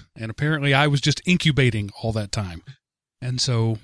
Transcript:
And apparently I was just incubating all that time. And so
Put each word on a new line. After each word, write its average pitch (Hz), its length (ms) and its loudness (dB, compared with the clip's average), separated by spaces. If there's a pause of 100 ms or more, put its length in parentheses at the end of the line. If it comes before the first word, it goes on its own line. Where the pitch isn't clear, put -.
(160)
And 113 140 -8
apparently 143 440 0
I 147 140 4
was 143 120 2
just - 260 0
incubating 127 640 2 (120)
all 113 100 -2
that 104 200 -4
time. 90 300 -6 (600)
And 127 180 -4
so 113 440 0